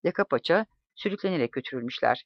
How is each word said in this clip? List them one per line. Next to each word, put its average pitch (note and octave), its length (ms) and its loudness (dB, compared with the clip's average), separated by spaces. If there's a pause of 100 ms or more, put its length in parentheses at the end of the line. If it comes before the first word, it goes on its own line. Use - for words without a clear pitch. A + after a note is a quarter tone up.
Yaka F3+ 200 0
paça G3 420 2 (300)
sürüklenerek F#3 580 -2
götürülmüşler. B2+ 720 -2